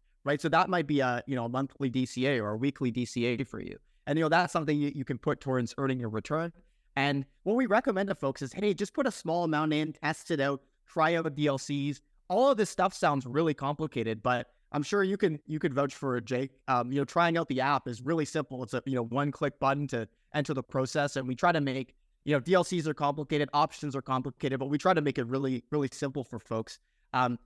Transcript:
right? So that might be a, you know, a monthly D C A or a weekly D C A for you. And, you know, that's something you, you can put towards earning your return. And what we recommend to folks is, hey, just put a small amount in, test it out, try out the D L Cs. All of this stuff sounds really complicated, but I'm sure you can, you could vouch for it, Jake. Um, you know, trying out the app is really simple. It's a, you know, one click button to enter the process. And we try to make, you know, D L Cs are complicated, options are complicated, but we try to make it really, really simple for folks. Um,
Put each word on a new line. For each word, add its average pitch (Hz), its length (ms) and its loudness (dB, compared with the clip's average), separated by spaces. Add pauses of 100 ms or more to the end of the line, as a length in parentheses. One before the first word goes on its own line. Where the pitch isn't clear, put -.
(240)
right? 143 160 0
So 170 100 -2
that 165 200 4
might 175 160 2
be 143 140 2
a, 123 260 2
you 135 100 -4
know, 117 100 -2
a 117 40 -4
monthly 135 400 -2
D 127 160 2
C 127 220 0
A 135 120 2
or 104 120 -2
a 107 40 -2
weekly 131 360 0
D 123 120 -2
C 117 220 -2
A 123 180 0
for 113 160 -10
you. - 180 -10 (280)
And, 143 100 0
you 160 80 2
know, 156 60 2
that's 170 240 2
something 156 260 0
you, 143 140 0
you 139 100 -6
can 127 140 -4
put 143 240 -2
towards 127 380 0
earning 131 200 0
your 120 100 -4
return. 151 440 -4 (420)
And 139 300 0 (200)
what 208 100 2
we 262 100 4
recommend 202 440 2
to 190 60 -2
folks 135 280 -4
is, 131 100 -10
hey, 202 220 0
just 196 180 -6
put 277 140 0
a 226 40 0
small 175 340 -2
amount 156 280 2
in, 156 200 0
test - 360 -4
it 156 100 0
out, 139 220 0 (240)
try 165 300 2
out 165 80 0
the 160 80 -2
D 147 160 0
L 139 100 2
Cs. 143 420 -4 (300)
All 254 220 6
of 226 60 4
this 208 120 0
stuff 190 240 0
sounds 143 320 2
really 147 300 2
complicated, 131 680 -4
but 123 300 0 (200)
I'm 147 120 0
sure 202 180 0
you 190 160 0
can, 160 300 2
you 156 100 -4
could 147 160 0
vouch 139 220 0
for 131 200 -2
it, 113 100 -4
Jake. 131 260 -2 (160)
Um, 123 240 0
you 139 80 0
know, 139 60 2
trying 170 320 2
out 165 120 -2
the 127 100 0
app 135 280 0
is 120 160 -8
really 156 200 0
simple. 135 380 -4
It's 123 140 -8
a, 120 100 -2
you 135 100 -2
know, 120 100 0
one 135 260 0
click 143 280 -4
button 139 280 0
to 113 200 -4 (260)
enter 151 200 -2
the 131 100 -2
process. 139 540 -2
And 131 100 -4
we 131 80 -2
try 175 160 4
to 165 80 2
make, 135 340 -2 (300)
you 143 80 -2
know, 143 80 4
D 165 140 0
L 180 100 6
Cs 165 240 -2
are 151 60 -2
complicated, 143 600 -2
options 147 440 0
are 131 40 -4
complicated, 131 580 -4
but 135 80 -4
we 143 100 0
try 185 160 4
to 165 80 4
make 143 160 0
it 120 100 -2
really, 131 340 -2 (100)
really 143 200 0
simple 139 320 -4
for 113 160 -12
folks. - 400 -6 (320)
Um, 123 340 2